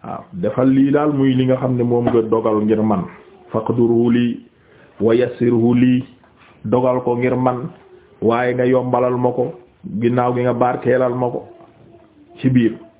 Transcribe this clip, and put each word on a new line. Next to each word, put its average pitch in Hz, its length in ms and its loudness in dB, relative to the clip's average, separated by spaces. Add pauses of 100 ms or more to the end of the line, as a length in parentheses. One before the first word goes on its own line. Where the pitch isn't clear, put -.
Waaw, - 200 -12 (100)
defal 101 360 -2
lii 135 220 2
daal 147 220 0
muy 135 240 2
li 131 80 0
nga 127 160 2
xam 127 160 -2
ne 120 60 0
moom 120 260 0
nga 120 120 2
dogal 110 440 0
ngir 107 160 2
man. 101 240 0 (480)
Faqdurhu 117 580 0
lii 120 280 0 (600)
wa 113 140 2
yassirhu 120 640 2
lii, 127 260 2 (640)
dogal 127 400 0
ko 120 120 0
ngir 123 200 -2
man, 127 320 -2 (520)
waaye 120 320 0
nga 123 120 0
yombalal 127 520 0
ma 123 140 0
ko, 123 220 -4 (480)
ginnaaw 123 320 0
gi 123 80 -4
nga 123 120 0
barkeelal 123 600 0
ma 123 160 -2
ko - 160 -10 (960)
ci 131 80 0
biir. 123 240 2 (260)